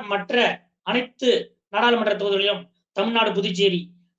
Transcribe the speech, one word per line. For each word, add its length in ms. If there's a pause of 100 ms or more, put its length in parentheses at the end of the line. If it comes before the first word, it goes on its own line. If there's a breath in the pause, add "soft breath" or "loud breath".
மற்ற 280 (540)
அனைத்து 420 (420)
நாடாளுமன்ற 440
தொகுதிகளிலும் 480 (340)
தமிழ்நாடு, 340
புதுச்சேரி 500 (380)